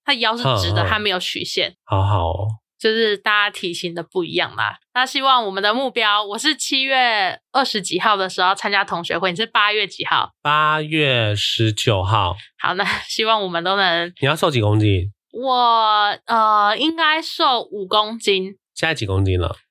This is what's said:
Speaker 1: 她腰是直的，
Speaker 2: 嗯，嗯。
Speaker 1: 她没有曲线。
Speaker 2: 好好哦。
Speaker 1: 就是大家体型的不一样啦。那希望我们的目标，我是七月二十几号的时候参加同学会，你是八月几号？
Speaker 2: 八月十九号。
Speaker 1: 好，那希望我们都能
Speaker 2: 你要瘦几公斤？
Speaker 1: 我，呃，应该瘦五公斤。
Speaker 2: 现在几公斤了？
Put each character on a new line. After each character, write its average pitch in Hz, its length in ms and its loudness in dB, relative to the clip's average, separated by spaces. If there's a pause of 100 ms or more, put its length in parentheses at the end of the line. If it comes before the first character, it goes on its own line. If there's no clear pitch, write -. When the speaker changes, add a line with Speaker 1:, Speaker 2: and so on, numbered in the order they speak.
Speaker 1:
她 285 120 0
腰 226 200 0
是 233 60 -6 (180)
直 92 140 0
的， - 80 2
Speaker 2:
嗯， - 60 0
嗯。 - 20 0
Speaker 1:
她 110 80 0
没 196 140 -2
有 185 80 0
曲 - 260 -6
线。 - 300 -4 (100)
Speaker 2:
好 98 160 0
好 95 280 0
哦。 92 180 -4 (340)
Speaker 1:
就 220 80 2
是 220 260 0
大 202 160 -2
家 208 200 2
体 185 200 -6
型 170 220 -8
的 170 80 -8
不 175 220 -4
一 160 100 -10
样 165 220 -2
啦。 107 240 -4 (160)
那 254 100 2
希 269 160 -4
望 262 240 4
我 196 60 -4
们 196 100 -4
的 208 100 2
目 254 200 -2
标， 214 340 0
我 202 100 -8
是 285 200 -2
七 269 260 -2
月 240 580 2 (120)
二 269 120 2
十 233 160 -4
几 180 200 -4
号 214 180 2
的 190 100 -2
时 185 140 -4
候 185 140 2
参 202 160 -4
加 202 120 2
同 175 220 -6
学 175 140 -2
会， 185 100 0
你 175 60 -4
是 214 100 -4
八 214 260 2
月 208 140 0
几 - 180 -8
号？ - 280 -2 (100)
Speaker 2:
八 151 400 2
月 135 540 0
十 110 360 0
九 104 320 0
号。 95 320 0 (220)
Speaker 1:
好， - 160 0
那 190 100 -2 (240)
希 - 180 -2
望 220 180 2
我 190 40 -2
们 170 160 -4
都 190 140 0
能 175 420 2
Speaker 2:
你 135 60 0
要 143 100 4
瘦 175 140 2
几 135 100 0
公 104 200 4
斤？ 98 320 2 (200)
Speaker 1:
我， 226 960 2
呃， 214 500 2
应 302 200 0
该 320 260 0
瘦 285 400 0
五 196 240 -10
公 214 320 0
斤。 196 380 0 (180)
Speaker 2:
现 - 160 -2
在 160 60 0
几 117 100 -6
公 95 180 0
斤 95 160 2
了？ 85 180 -2 (140)